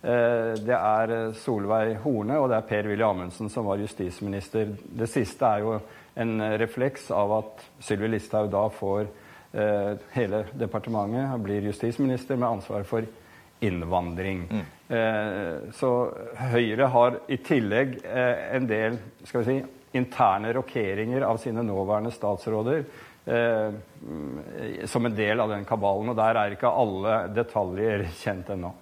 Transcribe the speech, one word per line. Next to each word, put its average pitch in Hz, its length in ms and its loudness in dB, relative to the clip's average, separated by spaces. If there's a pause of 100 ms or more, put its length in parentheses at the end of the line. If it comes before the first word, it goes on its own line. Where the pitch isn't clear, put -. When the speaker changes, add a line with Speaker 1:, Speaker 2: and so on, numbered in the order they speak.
Speaker 1:
Eh, 117 540 2
det 107 200 -4
er, 107 360 2
eh, 113 220 -2
Solveig 110 680 0
Horne, 123 380 0
og 131 100 2
det 113 80 4
er 110 40 2 (220)
Per-Willy 107 200 0
Amundsen, 95 460 0
som 110 160 -4
var 98 120 0
justisminister. 101 1000 -4 (200)
Det 113 120 -2
siste - 340 -2
er 107 180 4
jo 110 200 -2 (340)
en 113 240 -2 (180)
refleks 123 540 -2
av 101 200 2
at - 280 -2 (220)
Sylvi 107 280 0
Listhaug 107 400 0
da 101 200 2
får, 104 380 -2 (460)
eh, 104 420 0 (180)
hele 107 320 0 (120)
departementet, 113 880 -2
blir 101 200 0
justisminister 123 760 -2
med 123 100 2
ansvar 104 380 -2
for 113 160 0 (600)
innvandring. 87 840 -2
Speaker 2:
Mm. 101 180 -2 (240)
Speaker 1:
Eh, 107 840 0
så 123 400 2 (240)
Høyre 120 520 4
har 123 380 6
i 135 80 0
tillegg, 123 680 2
eh, 123 500 0
en 127 120 2
del, 110 300 2 (280)
skal 120 180 0
vi 131 160 2
si, 131 60 -6 (340)
interne 110 540 2
rokeringer 120 680 0
av 110 160 2
sine 117 220 -4
nåværende 104 520 0
statsråder, 110 720 0 (420)
eh, 117 440 2 (360)
mm, 76 800 -8
som 120 180 0
en 113 100 0
del 107 260 2
av 107 80 2
den 101 160 -4
kabalen, 104 440 0
og 120 60 -2
der 110 220 4
er 101 180 0
ikke 120 160 2
alle 104 640 2
detaljer 104 720 0 (180)
kjent 92 240 -2
ennå. 92 240 -6 (100)